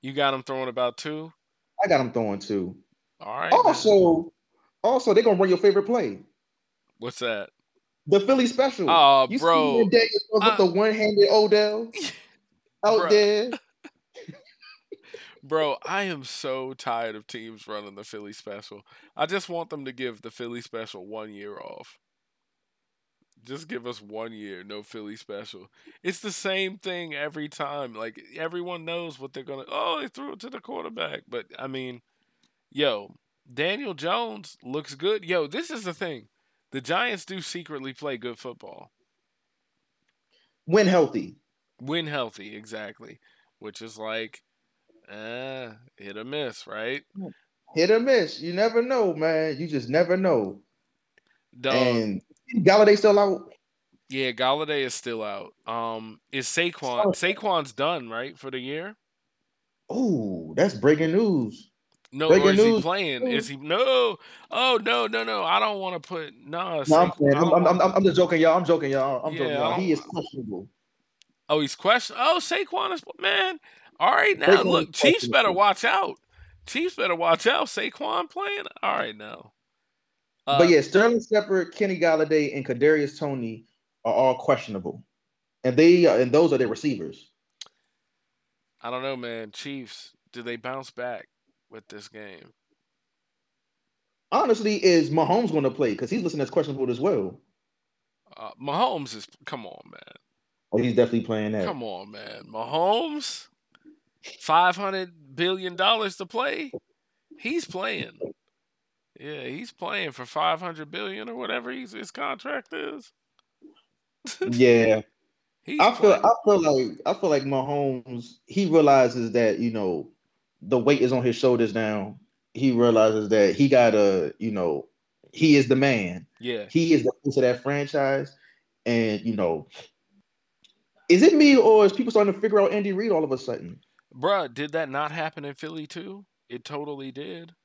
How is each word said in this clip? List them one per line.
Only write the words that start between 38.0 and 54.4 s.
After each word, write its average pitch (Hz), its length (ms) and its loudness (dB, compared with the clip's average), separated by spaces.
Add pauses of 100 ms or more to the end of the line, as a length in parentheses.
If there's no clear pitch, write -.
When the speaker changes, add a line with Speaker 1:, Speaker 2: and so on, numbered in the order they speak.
Speaker 1:
good 117 200 -12
football. - 540 -16 (1700)
Speaker 2:
When 202 200 4
healthy. 170 500 2 (420)
Speaker 1:
When 156 280 -6
healthy, 113 480 -8
exactly. 107 640 -16 (400)
Which 107 240 -16
is 110 160 -18
like, 110 440 -8 (680)
eh, 120 600 -12 (260)
hit 101 200 -16
or 113 80 -12
miss, 135 420 -8
right? 117 360 -8 (720)
Speaker 2:
Hit 170 160 2
or 226 100 4
miss. 240 400 0
You 170 120 -8
never 226 300 0
know, 240 320 0
man. 156 440 -2
You 165 80 -6
just 135 220 -4
never 170 280 2
know. 123 440 0 (1000)
Speaker 1:
Dog. 131 160 -2
Speaker 2:
And 117 480 0 (360)
Galladay 208 400 8
still 208 200 6
out? 202 340 0 (560)
Speaker 1:
Yeah, 131 240 -4
Galladay 139 500 0